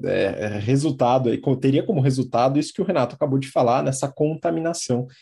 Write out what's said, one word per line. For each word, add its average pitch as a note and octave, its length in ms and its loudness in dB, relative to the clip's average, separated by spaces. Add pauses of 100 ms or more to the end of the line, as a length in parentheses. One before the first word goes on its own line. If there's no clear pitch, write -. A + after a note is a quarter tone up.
é, F#2+ 400 -2
é, - 20 -4 (120)
resultado, C3 680 2
aí, A2+ 80 0
co-, C3+ 200 0
teria C3+ 260 2
como E3+ 180 0
resultado C3 580 2
isso D3+ 140 -4
que - 80 -6
o F3 40 2
Renato D3 300 0
acabou C3+ 240 0
de C3+ 100 -4
falar, C3 340 2
nessa C#3 280 -2
contaminação. D#3+ 960 -2 (140)